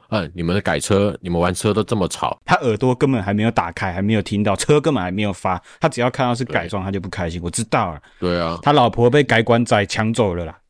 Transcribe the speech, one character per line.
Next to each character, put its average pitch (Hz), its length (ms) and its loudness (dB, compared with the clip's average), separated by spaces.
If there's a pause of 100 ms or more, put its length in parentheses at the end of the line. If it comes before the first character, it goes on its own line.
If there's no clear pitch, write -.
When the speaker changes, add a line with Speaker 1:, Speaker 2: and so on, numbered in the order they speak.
Speaker 1:
嗯， 90 260 -4
你 87 80 -8
们 85 140 0
的 101 60 0
改 80 180 0
车， 98 420 2
你 90 80 -8
们 87 100 0
玩 87 140 2
车 104 200 0
都 104 100 2
这 113 140 -2
么 90 100 0
吵。 - 380 -6
Speaker 2:
他 180 120 2
耳 117 200 0
朵 127 180 0
根 135 160 2
本 120 100 0
还 101 120 -2
没 104 100 2
有 113 80 2
打 87 220 -2
开， 95 180 -4
还 87 100 -6
没 104 120 2
有 107 80 2
听 104 200 -2
到， 104 140 2
车 147 240 2
根 151 140 0
本 101 100 -2
还 90 80 -4
没 98 100 -4
有 104 120 -2
发， 92 280 -4 (200)
他 - 80 2
只 - 100 -4
要 120 100 2
看 127 160 -2
到 123 80 0
是 123 120 -4
改 92 200 -2
装， 95 160 -4
Speaker 1:
对。 92 40 -6
Speaker 2:
他 98 60 -4
就 98 80 -4
不 90 100 -8
开 87 200 -4
心。 85 140 -6
我 85 60 -6
知 - 160 -4
道 101 280 0
了。 73 80 -14 (180)
Speaker 1:
对 87 200 -2
啊。 85 220 -2
Speaker 2:
他 139 100 2
老 127 180 6
婆 117 200 2
被 147 120 6
改 113 220 2
管 117 220 2
仔 104 220 2
抢 110 260 -2
走 104 200 2
了 87 120 -4
啦， 80 120 -12 (120)